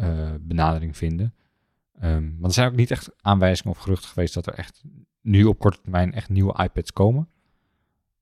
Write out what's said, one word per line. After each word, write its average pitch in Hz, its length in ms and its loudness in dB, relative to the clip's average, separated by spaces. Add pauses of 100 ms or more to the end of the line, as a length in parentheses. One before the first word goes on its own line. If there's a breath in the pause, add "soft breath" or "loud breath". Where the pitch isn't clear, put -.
(300)
eh, 78 100 -8
benadering 80 560 -2
vinden. 87 380 -4 (640)
Ehm, 80 340 -2
want 82 140 -10
er 90 60 0
zijn 123 180 2
ook 123 60 -4
niet 123 140 2
echt - 200 -6 (120)
aanwijzingen 92 500 2
of - 60 -8
geruchten - 300 -4
geweest 87 260 -4
dat - 120 -6
er - 80 -10
echt - 280 -14 (380)
nu 104 240 4
op 107 140 4
korte - 220 0
termijn 90 320 -2
echt - 160 -10
nieuwe 98 340 0
iPads 92 300 -4
komen. 123 360 2 (920)